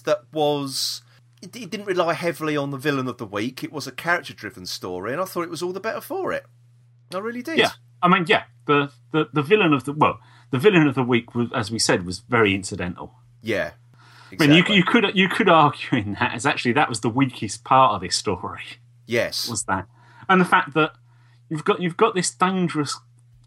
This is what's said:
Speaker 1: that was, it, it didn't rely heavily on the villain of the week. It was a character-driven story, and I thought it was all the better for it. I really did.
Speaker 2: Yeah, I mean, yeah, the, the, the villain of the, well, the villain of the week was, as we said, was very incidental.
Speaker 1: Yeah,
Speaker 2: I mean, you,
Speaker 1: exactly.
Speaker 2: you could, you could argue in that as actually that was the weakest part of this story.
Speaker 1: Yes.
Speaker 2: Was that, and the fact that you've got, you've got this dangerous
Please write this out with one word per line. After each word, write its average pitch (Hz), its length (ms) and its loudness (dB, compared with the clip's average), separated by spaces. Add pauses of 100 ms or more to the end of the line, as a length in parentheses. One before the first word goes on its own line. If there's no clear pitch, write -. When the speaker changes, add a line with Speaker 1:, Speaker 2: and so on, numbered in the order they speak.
Speaker 1:
that 151 260 -2
was, 147 680 -2 (400)
it, 185 160 -20
it 180 140 -14
didn't 202 160 -8
rely 175 260 0
heavily 156 420 -4
on 143 160 -2
the 139 60 -8
villain 131 320 -2
of 120 80 -8
the 123 80 -10
week. 107 400 -6
It 147 80 -12
was 139 140 -10
a 131 60 -12
character-driven 117 760 -6
story, 92 440 -8
and 156 120 -6
I - 20 -4
thought 175 200 -6
it 165 60 -8
was 160 120 -10
all 180 100 -6
the 185 80 -10
better 220 220 -8
for 370 320 -6
it. - 100 -8 (680)
I 185 40 -8
really 233 220 -8
did. 320 180 -8
Speaker 2:
Yeah, - 120 2 (320)
I 180 60 4
mean, 180 200 2
yeah, - 140 2 (240)
the, 143 260 2 (180)
the, 156 220 0
the 147 100 0
villain 180 300 4
of 131 120 2
the, 147 100 -6
well, 127 240 0 (320)
the 135 80 -2
villain 175 280 6
of 139 80 2
the 135 80 0
week 120 320 0
was, 120 200 -2
as 110 160 -4
we 113 80 -4
said, 107 260 2
was 90 140 -8 (100)
very 107 260 4
incidental. 92 600 -8 (260)
Speaker 1:
Yeah, 92 300 -4 (600)
Speaker 2:
I - 60 -14
mean, 147 120 6
you, 156 80 10
Speaker 1:
exactly. 202 180 4
Speaker 2:
you 180 80 6
could, 202 320 2
you 185 140 4
could 208 180 2
argue 147 500 4
in 101 220 -4
that 120 140 -2
as 117 100 -8
actually 135 280 -2
that 143 180 2
was 113 100 -8
the 123 80 -2
weakest 120 560 -2
part 131 300 6
of 90 80 -6
this 87 140 -4
story. 95 480 -6 (420)
Speaker 1:
Yes. 110 420 -2
Speaker 2:
Was 113 160 -6
that, 95 220 -4 (420)
and 185 140 6
the - 20 4
fact 175 300 2
that 156 180 2 (560)
you've 156 160 -8
got, 202 160 0
you've 175 160 -4
got 226 180 2
this 180 160 -2
dangerous 180 680 0 (460)